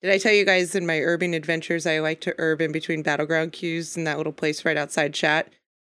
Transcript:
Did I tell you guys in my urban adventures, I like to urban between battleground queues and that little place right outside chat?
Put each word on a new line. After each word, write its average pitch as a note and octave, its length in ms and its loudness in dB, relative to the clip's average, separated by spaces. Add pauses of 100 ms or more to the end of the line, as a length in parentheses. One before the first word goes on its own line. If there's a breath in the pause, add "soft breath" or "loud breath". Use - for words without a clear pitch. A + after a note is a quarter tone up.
Did F#3 120 0
I F#3+ 60 4
tell G#3+ 140 4
you G#3 140 4
guys F#3 280 2
in F3+ 120 0
my D#3+ 140 0
urban E3+ 340 0
adventures, E3 520 -2
I D#3 120 2
like D#3 240 -2
to - 160 -4
urban D#3+ 340 0
between D#3 300 -4
battleground D#3 500 0
queues E3 440 -6
and E3 100 -2
that D3+ 100 -2
little D#3 160 -4
place D3+ 320 -2
right D#3+ 120 2
outside D3 360 0
chat? D#3 400 0 (460)